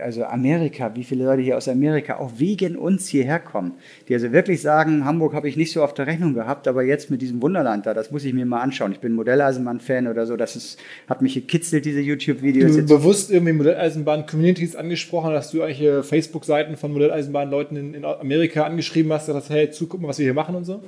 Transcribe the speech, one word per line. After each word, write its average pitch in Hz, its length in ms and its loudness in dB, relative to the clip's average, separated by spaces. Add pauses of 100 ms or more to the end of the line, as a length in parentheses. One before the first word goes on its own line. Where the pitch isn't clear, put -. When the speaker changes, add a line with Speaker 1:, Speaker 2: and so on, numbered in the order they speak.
Speaker 1:
Also 117 220 -4
Amerika, 131 680 0
wie 120 100 -8
viele 127 180 -2
Leute 131 180 2
hier 127 140 0
aus 127 140 -4
Amerika 147 480 0
auch 127 200 -8
wegen 180 380 0
uns 185 320 -2
hierher 143 320 0
kommen, 90 320 -6 (380)
die 127 40 2
also 120 200 0
wirklich 170 280 4
sagen, 151 440 2
„Hamburg 156 280 0
habe 147 140 -4
ich 135 80 -6
nicht 160 160 0
so 165 100 -2
auf 143 120 0
der 135 140 -4
Rechnung 165 260 0
gehabt, 117 340 -4
aber 127 160 2
jetzt 139 260 0
mit 127 120 -2
diesem 123 200 -4
Wunderland 120 440 0
da, 110 80 0
das 110 180 -4
muss 143 140 -6
ich 131 80 -4
mir 127 120 0
mal 120 140 -2
anschauen. 127 320 -2
Ich 95 80 -8
bin 117 140 -2
Modelleisenbahn-Fan 123 920 0
oder 113 180 -2
so, 117 100 -4
das 113 220 -4
ist, - 200 -14 (300)
hat - 140 -2
mich 131 140 0
gekitzelt, 151 500 -2
diese 143 160 -2
YouTube-Videos.“ 139 720 4
Speaker 2:
Du 151 60 6
Speaker 1:
Jetzt 151 100 2
Speaker 2:
bewusst 156 420 6
irgendwie 170 220 4
Modelleisenbahn-Communities 156 1200 2
angesprochen, 160 560 -4
dass 147 200 -4
du 160 120 -2
eigentlich, 147 180 -4
äh, 143 220 4
Facebook-Seiten 156 720 0
von 147 160 -6
Modelleisenbahn-Leuten 147 880 0
in, 143 160 -10
in 147 100 -14
Amerika 151 640 0
angeschrieben 160 480 0
hast, 156 160 -4
dass, 143 200 -4
„Hey, 151 220 2
zu, 165 160 -8
guck 185 140 -8
mal, 156 80 -6
was 139 100 -4
wir 147 60 2
hier 131 80 2
machen“ 156 220 -2
und 175 100 -6
so? 190 220 -8